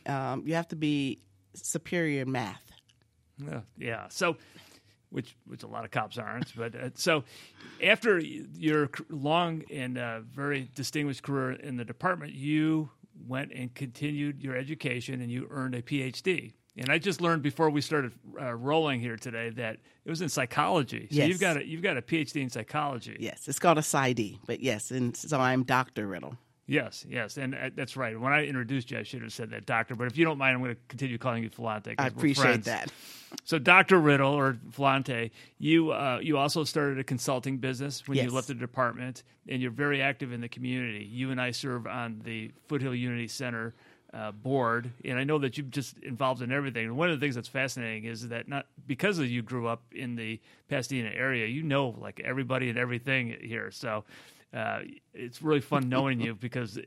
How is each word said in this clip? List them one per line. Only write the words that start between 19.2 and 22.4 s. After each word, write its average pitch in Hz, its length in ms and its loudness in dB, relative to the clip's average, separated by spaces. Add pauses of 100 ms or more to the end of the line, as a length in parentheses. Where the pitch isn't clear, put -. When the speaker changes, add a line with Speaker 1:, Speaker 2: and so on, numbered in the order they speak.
Speaker 2:
that 110 260 -4 (280)
it - 40 -6
was 165 140 -2
in 156 60 0
psychology. 135 840 2
So 147 60 2
Speaker 1:
Yes. 147 120 8
Speaker 2:
you've 185 100 2
got 170 180 4
a, - 100 -4
you've 160 160 -6
got 175 140 2
a 120 40 -2
P 165 160 0
H 147 160 -2
D 147 80 -2